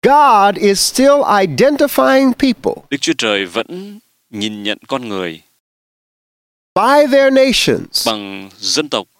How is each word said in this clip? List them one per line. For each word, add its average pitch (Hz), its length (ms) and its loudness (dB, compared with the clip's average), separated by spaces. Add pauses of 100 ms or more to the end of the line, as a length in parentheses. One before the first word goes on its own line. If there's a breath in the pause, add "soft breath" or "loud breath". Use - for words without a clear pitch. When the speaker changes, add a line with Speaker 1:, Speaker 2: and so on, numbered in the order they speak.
Speaker 1:
God 240 520 4
is 196 220 0
still 277 420 2 (200)
identifying 262 920 2
people - 400 -2 (160)
Speaker 2:
Đức 139 120 -6
Chúa 165 160 -2
Trời 113 280 -2
vẫn 196 540 -8 (300)
nhìn 104 340 -10
nhận 104 140 -6 (100)
con 127 220 -8
người 87 320 -8 (1300)
Speaker 1:
by 277 360 2
their 269 220 4
nations. - 760 0
Speaker 2:
bằng 98 420 -8 (100)
dân 135 300 -4
tộc. 110 180 -6 (120)